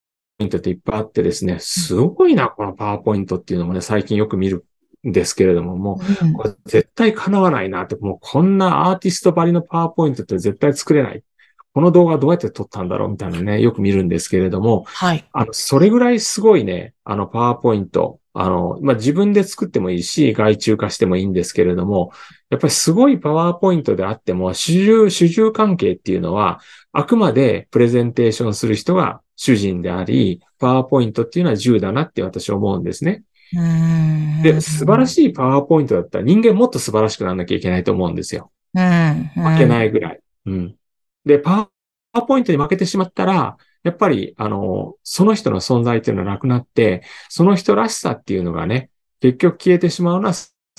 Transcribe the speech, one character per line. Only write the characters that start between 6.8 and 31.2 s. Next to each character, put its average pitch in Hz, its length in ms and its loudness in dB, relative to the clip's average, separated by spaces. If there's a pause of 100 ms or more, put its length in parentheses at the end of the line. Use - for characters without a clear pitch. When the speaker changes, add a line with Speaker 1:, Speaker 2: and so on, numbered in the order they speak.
Speaker 1:
対 220 200 2
叶 196 280 -2
わ 180 100 4
な 117 120 -2
い 95 60 -6
な 92 140 -6
っ 90 40 -10
て、 - 80 -8
も 101 200 -6
う - 40 -12
こ - 220 -2
ん 196 160 4
な 175 320 2
ア 190 60 0
ー 185 40 -6
テ 190 100 -2
ィ - 40 2
ス - 80 -10
ト 180 100 4
ば 170 140 0
り 175 80 2
の 170 80 2
パ 170 180 -4
ワ 170 60 0
ー 165 40 -4
ポ 165 180 0
イ 139 40 0
ン 127 40 -8
ト - 80 -8
っ - 20 -16
て 98 120 -4
絶 101 220 -2
対 147 140 2
作 - 200 -6
れ 143 100 2
な - 100 -8
い。 - 100 -16 (500)
こ - 60 -2
の 175 120 4
動 175 140 6
画 160 120 0
ど 131 100 0
う 160 40 4
や 175 40 2
っ - 20 0
て - 140 -6
撮 - 120 -10
っ - 60 -12
た 95 140 -8
ん 90 60 -6
だ 95 80 -4
ろ 104 80 -4
う 101 40 -4
み 101 80 -8
た 95 120 -10
い - 20 -8
な 85 100 -6
ね、 104 200 -2
よ 117 100 4
く 104 100 -6
見 98 120 2
る 95 100 2
ん 87 60 -2
で 87 100 0
す - 80 -8
け 95 120 0
れ 92 100 0
ど 92 100 -4
も、 107 280 2
Speaker 2:
は 180 260 -2
い。 151 180 -4
Speaker 1:
あ 123 140 -2
の、 - 80 -8
そ - 260 0
れ 185 100 6
ぐ 233 100 4
ら 247 120 4
い 233 80 0
す - 220 -6
ご 214 160 6
い 113 80 0
ね、 90 280 -8 (120)
あ 104 100 -4
の、 101 120 -2
パ 117 120 -6
ワ 120 160 2
ー - 40 -10
ポ 120 140 2
イ 104 60 0
ン 92 100 -6
ト、 85 300 -2 (140)
あ 92 160 -2
の、 90 320 -2
ま 139 100 2
あ、 123 60 0
自 123 160 -2
分 202 180 2
で 202 120 4
作 190 240 -8
っ - 20 -
て - 100 -4
も - 100 -4
い - 100 -2
い - 40 -6
し、 139 300 0
外 107 240 2
注 107 180 0
化 104 140 -2
し - 80 -10
て - 80 0
も 92 100 2
い 92 80 0
い 101 40 -2
ん 95 60 -4
で 90 120 0
す - 80 -12
け - 100 2
れ 87 120 2
ど 92 100 -2
も、 92 260 -2 (380)
や 131 80 -2
っ - 20 -10
ぱ 160 80 0
り 135 40 -2
す - 200 0
ご 233 160 4
い 277 120 2
パ 151 100 -4
ワ 165 220 0
ー - 20 -6
ポ 185 180 0
イ 175 60 2
ン 143 60 -4
ト 107 120 0
で 92 100 -2
あ 95 60 -4
っ 113 100 -10
て - 120 -4
も、 92 200 -2
主 170 300 0
従、 214 260 6
主 175 200 2
従 220 240 2
関 214 240 0
係 - 160 0
っ - 40 -8
て - 140 -6
い 92 60 0
う - 20 -4
の 87 140 -4
は、 95 260 0 (320)
あ 147 140 -2
く 240 100 2
ま 202 160 2
で 113 400 0
プ 127 80 0
レ 120 80 4
ゼ 120 160 2
ン 120 80 -2
テ 120 180 0
ー - 20 2
シ 117 120 -6
ョ 113 60 -2
ン 107 40 -2
す 117 140 -4
る 107 80 0
人 - 180 -2
が 131 280 -2 (160)
主 127 180 2
人 101 260 -2
で 92 100 -4
あ 90 120 -4
り、 127 380 0 (180)
パ 127 140 2
ワ 131 80 4
ー - 20 -4
ポ 131 180 0
イ 117 40 0
ン 107 80 -6
ト 117 100 -2